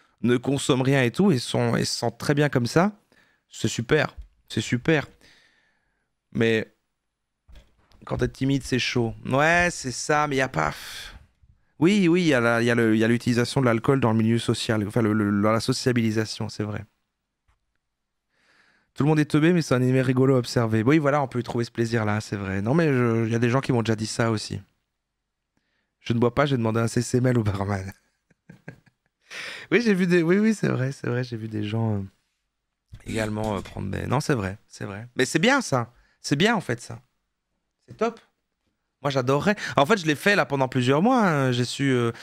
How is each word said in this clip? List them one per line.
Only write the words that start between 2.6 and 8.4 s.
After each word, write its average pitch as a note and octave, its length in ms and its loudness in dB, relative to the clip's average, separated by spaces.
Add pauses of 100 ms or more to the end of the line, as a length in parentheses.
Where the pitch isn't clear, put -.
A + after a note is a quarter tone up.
ça. F#3 240 2 (580)
C'est - 180 -4
super, - 480 -2 (320)
c'est - 140 -4
super. C3 460 0 (1300)
Mais A2+ 380 0 (1300)
quand C3 120 -4
t'es B2 100 0
timide, C3+ 340 -2